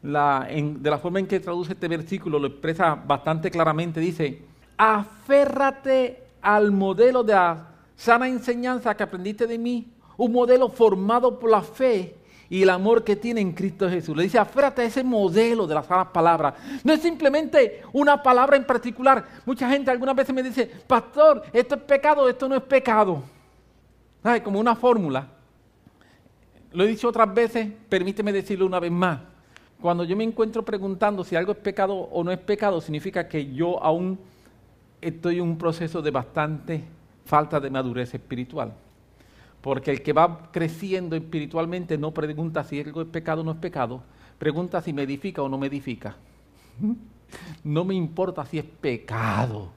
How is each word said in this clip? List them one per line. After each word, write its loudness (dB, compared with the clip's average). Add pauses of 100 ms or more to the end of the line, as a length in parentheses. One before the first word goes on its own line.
la, 0
en, -4
de 0
la 0
forma -4
en -2
que -2
traduce -6
este -6
versículo, -4
lo -2
expresa 0
bastante -2
claramente. 0
Dice: -4 (340)
"Aférrate 2 (180)
al 4
modelo 4
de 4
la 2 (260)
sana 4
enseñanza -2
que -4
aprendiste -4
de -4
mí, -6 (260)
un 0
modelo 4
formado 2
por 0
la 6
fe -2 (320)
y 2
el 8
amor 4
que 0
tiene -4
en -2
Cristo -4
Jesús". -4
Le 2
dice: 2
"Aférrate 2
a 2
ese -2
modelo 2
de -2
las 0
sanas 2
palabras". 2 (300)
No 4
es 4
simplemente 2 (100)
una 4
palabra 6
en 2
particular. 2 (200)
Mucha -4
gente 0
algunas 0
veces 0
me -2
dice: -2 (160)
"Pastor, 6 (100)
esto 2
es -8
pecado, 4
esto -2
no 0
es 0
pecado". 2 (1000)
¿Sabe? 0
Como -4
una 2
fórmula. 2 (1500)
Lo 2
he 4
dicho -2
otras 2
veces, -2 (160)
permíteme -2
decirlo -2
una -2
vez -2
más. -2 (600)
Cuando -2
yo -4
me -2
encuentro -4
preguntando -4
si -6
algo -2
es -6
pecado -2
o -6
no -4
es -4
pecado, -2
significa -6
que -6
yo -2
aún 0 (840)
estoy -4
en -2
un -2
proceso -4
de -2
bastante -6 (400)
falta 2
de -8
madurez -4
espiritual. -8 (960)
Porque -2
el -2
que -4
va 2
creciendo -4
espiritualmente -6
no -6
pregunta -4
si -8
algo -10
es -10
pecado -4
o -6
no -4
es -6
pecado, -6 (380)
pregunta -2
si -8
me -4
edifica -6
o -4
no -6
me -4
edifica. -10 (680)
<laughs> -2 (680)
No -2
me -4
importa -4
si -8
es -10
pecado -6